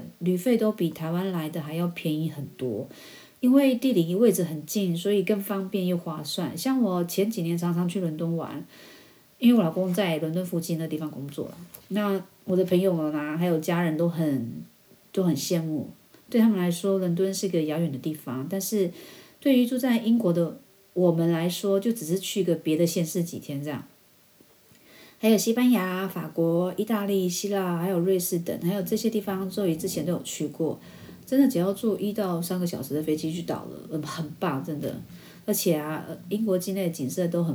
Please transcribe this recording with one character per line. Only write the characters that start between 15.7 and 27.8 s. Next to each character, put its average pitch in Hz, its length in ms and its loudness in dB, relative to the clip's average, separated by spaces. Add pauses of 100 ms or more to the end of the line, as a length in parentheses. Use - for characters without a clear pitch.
对 233 120 4
他 226 80 8
们 202 80 4
来 175 120 2
说， 196 280 0
伦 180 180 0
敦 190 180 0
是 196 140 -4
个 175 140 0
遥 151 180 -2
远 165 120 0
的 131 80 -6
地 156 120 -6
方， 135 380 -6
但 196 100 -2
是 190 320 0 (480)
对 269 180 6
于 247 80 6
住 254 120 -2
在 240 220 2
英 226 180 4
国 175 160 4
的 170 240 0 (360)
我 175 180 6
们 165 200 2
来 165 160 2
说， 196 320 0
就 226 140 0
只 170 140 -6
是 175 120 0
去 185 240 -2
个 175 120 2
别 156 200 0
的 170 100 4
县 170 200 0
市 170 180 -2
几 165 140 -6
天 143 260 -8
这 151 60 -6
样。 135 160 -10 (1300)
还 220 100 4
有 214 80 8
西 226 160 2
班 247 180 4
牙、 185 360 2
法 170 200 -6
国、 165 480 2
意 214 80 -2
大 214 220 0
利、 190 240 0
希 175 200 -4
腊， 185 280 0
还 170 100 0